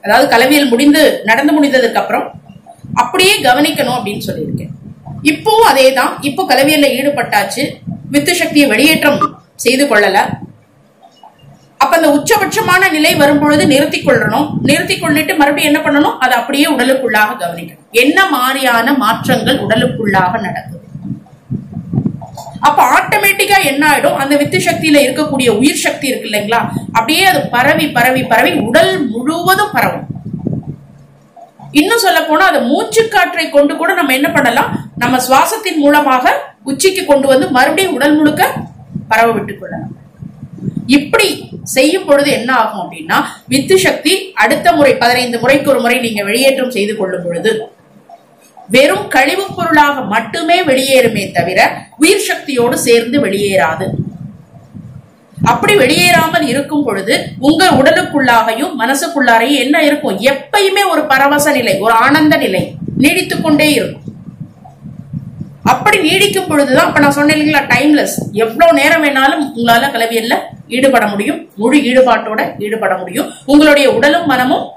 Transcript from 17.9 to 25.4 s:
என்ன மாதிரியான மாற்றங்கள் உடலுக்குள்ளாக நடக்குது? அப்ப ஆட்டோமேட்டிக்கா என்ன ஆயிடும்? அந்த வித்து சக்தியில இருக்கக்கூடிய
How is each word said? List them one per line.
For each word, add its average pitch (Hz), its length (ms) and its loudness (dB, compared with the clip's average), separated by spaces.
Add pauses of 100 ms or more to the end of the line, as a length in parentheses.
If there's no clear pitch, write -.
என்ன 359 320 2
மாதிரியான 247 580 0 (120)
மாற்றங்கள் 240 600 -2
உடலுக்குள்ளாக 196 680 0 (140)
நடக்குது? 170 300 -12 (1900)
அப்ப - 140 2 (140)
ஆட்டோமேட்டிக்கா 403 640 0 (120)
என்ன 277 220 0
ஆயிடும்? 277 300 0
அந்த 277 200 0
வித்து 285 240 -2
சக்தியில 320 400 2
இருக்கக்கூடிய 262 440 -2 (100)